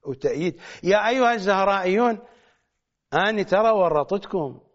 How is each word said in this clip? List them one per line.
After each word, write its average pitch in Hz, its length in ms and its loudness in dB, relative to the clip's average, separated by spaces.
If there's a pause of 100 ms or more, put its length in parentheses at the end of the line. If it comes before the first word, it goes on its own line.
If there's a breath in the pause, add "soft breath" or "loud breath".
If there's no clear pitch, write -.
وتأييد؟ 143 580 -4 (220 loud breath)
يا 202 260 2
أيها 240 240 2
الزهرائيون، 196 840 0 (960 soft breath)
أنا 202 280 0
ترى 214 280 2
ورطتكم. 160 880 -2 (140)